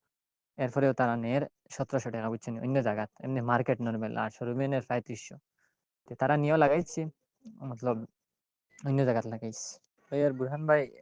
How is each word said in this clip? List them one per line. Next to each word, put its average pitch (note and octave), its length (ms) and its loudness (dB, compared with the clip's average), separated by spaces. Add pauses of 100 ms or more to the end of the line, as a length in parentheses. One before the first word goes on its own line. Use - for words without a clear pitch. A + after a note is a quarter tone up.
(580)
এরপরেও C3+ 360 2
তারা A#2+ 220 2
নের A#2+ 260 0 (300)
সতেরোশো B2+ 400 -4
টাকা, A2+ 180 -4
বুঝছেন? A2+ 300 -6
অন্য B2+ 240 0
জায়গাত, G#2+ 260 0 (100)
এমনি C3 220 -2
মার্কেট A#2+ 400 2
নরমাল, A2+ 360 -2
আর A2 120 -2
শোরুমে B2+ 380 -4
নের C3+ 140 0
পঁয়ত্রিশশো। B2 560 -6 (680)
তে A#2+ 80 -14
তারা C#3 220 2
নিয়েও D3+ 200 4
লাগাইছে, D#3 480 4 (580)
মতলব A#2 420 -4 (800)
অন্য C#3 200 2
জায়গাত A#2 220 2
লাগাইছে। A2 520 -10 (320)
ভাই C#3+ 140 2
আর C#3 60 4
বুরহান C3+ 360 -4
ভাই, D3+ 240 4 (100)